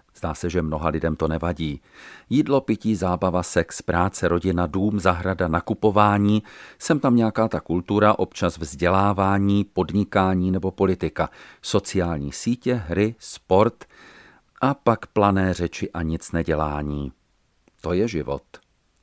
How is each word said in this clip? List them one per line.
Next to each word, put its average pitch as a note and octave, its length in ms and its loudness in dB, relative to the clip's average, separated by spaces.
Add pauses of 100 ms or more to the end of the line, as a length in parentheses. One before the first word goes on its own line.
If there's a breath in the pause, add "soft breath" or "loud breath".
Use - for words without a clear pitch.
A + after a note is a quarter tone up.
(160 loud breath)
Zdá D#2+ 180 -8
se, F2 160 -6
že F2 120 0
mnoha D#2 260 -2
lidem D#2 280 -2
to D#2+ 120 -2
nevadí. D#2+ 520 -4 (500 loud breath)
Jídlo, C3+ 300 2
pití, A2 340 -2
zábava, F2+ 480 0
sex, - 400 -4
práce, F2+ 460 0
rodina, F2 380 0
dům, G2 340 -2
zahrada, F2 480 0
nakupování, G#2 920 2 (360 loud breath)
sem D3+ 220 0
tam B2 160 4
nějaká A2+ 320 2
ta F2 120 -4
kultura, G2+ 580 2
občas F2+ 400 -2
vzdělávání, G2 1080 2
podnikání F#2 840 0
nebo F#2 200 -2
politika, F2+ 600 -2 (320 loud breath)
sociální E2+ 720 -2
sítě, B2 420 -4
hry, G2+ 440 -2
sport - 640 0 (760 loud breath)
a C3+ 140 0
pak - 320 0
plané F#2+ 480 2
řeči F2 360 -6
a F2 120 -6
nic D#2+ 300 -4
nedělání. D2 800 -2 (680)
To E2 120 -6
je G2+ 160 0
život. C#2+ 340 -6 (600)